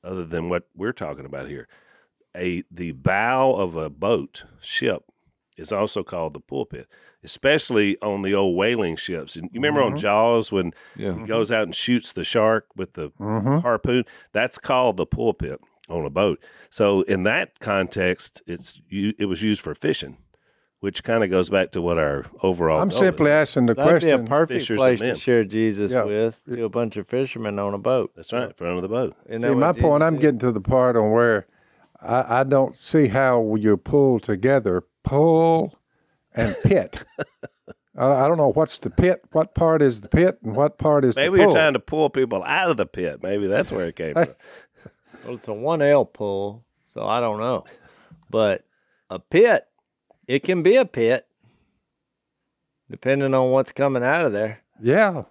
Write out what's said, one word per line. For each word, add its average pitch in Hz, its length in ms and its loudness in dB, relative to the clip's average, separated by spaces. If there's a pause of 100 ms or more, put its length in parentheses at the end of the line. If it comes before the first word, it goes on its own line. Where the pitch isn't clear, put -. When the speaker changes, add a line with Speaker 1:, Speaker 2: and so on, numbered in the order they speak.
Speaker 1:
other 90 180 -8
than 82 240 -6
what 87 160 -4 (100)
we're 104 200 -6
talking 71 320 -12
about 69 240 -12
here. 67 180 -14 (680)
A, 90 380 -6
the 85 220 -10
bow 113 600 2
of 92 200 -4
a 80 140 -6
boat, 78 560 -4 (160)
ship, - 420 -4 (540)
is 80 140 -10
also 104 320 -2
called 82 300 -8
the 71 80 -16
pulpit, 64 440 -10 (380)
especially 117 760 0
on 101 220 -4
the 98 120 0
old 95 220 2
whaling 98 400 0
ships. 80 400 -10
And 82 160 -12
you 117 80 -8
remember 147 200 0
on 113 100 2
Speaker 2:
Mm-hmm. 147 100 -6
Speaker 1:
Jaws 110 500 2
when 90 220 -2 (240)
Speaker 3:
Yeah. 101 200 -6
Speaker 1:
he 113 60 -10
goes 110 260 -2
out 110 140 0
and 82 100 -6
shoots - 380 -2
the 82 140 -8
shark 110 400 2 (100)
with - 200 -12
the 76 160 -10
Speaker 2:
Mm-hmm. 110 480 -2
Speaker 1:
harpoon? 123 440 0 (300)
That's 117 240 -2
called 127 400 0
the 87 80 -2
pulpit 90 560 -4 (260)
on 82 180 -6
a 69 40 -8
boat. 87 340 -2 (260)
So 101 340 2
in 98 200 -2
that 127 380 -4
context, 92 840 -4
it's - 440 -10
u-, 101 280 -4
it 101 100 -2
was 92 160 -4
used 107 180 0
for 78 120 -10
fishing, 76 440 -6 (640)
which - 240 -8
kinda 113 240 2
goes 90 200 2
back 95 220 0
to 92 100 -6
what 85 160 0
our 71 280 -2 (180)
overall 85 380 2
Speaker 2:
I'm 190 80 0
Speaker 1:
goal - 100 0
Speaker 2:
simply 170 280 2
Speaker 1:
is. 147 80 4
Speaker 2:
asking 139 320 2
the 117 80 2
Speaker 3:
That'd 151 260 4
be 165 80 2
a 139 80 4
Speaker 2:
question. 113 100 -4
Speaker 3:
perfect 139 320 0
Speaker 1:
Fishers 117 180 -4
Speaker 3:
place 127 220 4
Speaker 1:
and 110 60 -4
Speaker 3:
to 123 80 -2
Speaker 1:
men. - 20 -4
Speaker 3:
share 117 300 2
Jesus 104 480 -2
Speaker 2:
Yeah. 123 100 2
Speaker 3:
with, 107 380 -2 (100)
to 120 140 -6
a 104 40 -4
bunch 117 280 -4
of 101 100 -10
fishermen 113 520 -4
on 101 140 -4
a 101 40 -6
boat. 123 400 -2
Speaker 1:
That's 82 160 -14
right, 120 140 -4
in - 60 -14
front 87 220 -6
of 90 60 -4
the 95 80 -6
boat. 117 260 -4 (100)
Speaker 3:
Isn't 113 180 -8
Speaker 2:
See, 120 40 0
Speaker 3:
that 135 80 2
Speaker 2:
my 139 120 2
Speaker 3:
what 170 100 0
Speaker 2:
point, 147 240 4
Speaker 3:
Jesus 160 60 4
Speaker 2:
I'm 165 80 2
Speaker 3:
did? 131 60 -2
Speaker 2:
getting 143 180 2
to 123 120 0
the 107 80 -2
part 127 380 2
on 107 140 2
where 113 360 2 (540)
I, 120 400 0
I - 20 2
don't 135 320 2
see 151 320 2
how 117 480 2
you 107 220 4
pull 135 420 2
together 104 640 0 (200)
pull 160 760 2 (560)
and 226 300 -2
pit. - 420 0 (140)
Speaker 1:
<laughs> - 760 -16
Speaker 2:
I, 127 120 0 (160)
I 139 40 4
don't 165 100 2
know 143 140 2
what's - 280 0
the - 100 -8
pit, 180 320 2 (120)
what 156 200 0
part 160 300 2
is 117 180 2
the - 80 -18
pit, 175 320 2
and 110 140 -8
what 143 240 0
part 147 260 4
is 117 100 2
Speaker 1:
Maybe 139 100 2
Speaker 2:
the 170 120 2
pull. 190 60 8
Speaker 1:
you're 208 80 6
trying 156 220 4
to 120 60 0
pull 156 300 0
people 117 340 -2
out 170 280 0
of 127 60 0
the 98 100 -2
pit. 80 340 -6
Maybe 101 240 -2
that's 104 260 0
where 92 160 -4
it 80 80 -10
came 80 180 -8
from. 165 160 2
Speaker 2:
<laughs> - 960 -20
Speaker 3:
Well, 120 120 -12
it's - 120 -16
a 110 60 -6
one 147 300 -2
L 143 220 6
pull, 101 600 -6 (220)
so 110 180 -10
I 110 140 0
don't 107 200 -4
know. 117 260 -4 (640)
But 107 320 0 (480)
a 92 80 -10
pit, 208 440 4 (640)
it 135 140 0
can 180 220 -2
be 196 120 6
a 262 100 4
pit, 120 420 0 (1600)
depending 135 440 0
on 127 180 4
what's 131 200 2
coming 135 320 0
out 151 220 0
of 120 60 2
there. 107 300 -4 (180)
Speaker 2:
Yeah. 160 520 2